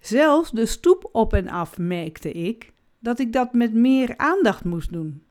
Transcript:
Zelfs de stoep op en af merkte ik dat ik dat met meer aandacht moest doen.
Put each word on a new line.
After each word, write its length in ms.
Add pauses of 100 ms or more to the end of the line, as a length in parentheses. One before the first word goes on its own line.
Zelfs 480
de 140
stoep 460
op 220
en 140
af 300
merkte 540
ik 420 (260)
dat 200
ik 140
dat 200
met 200
meer 440
aandacht 460
moest 280
doen. 400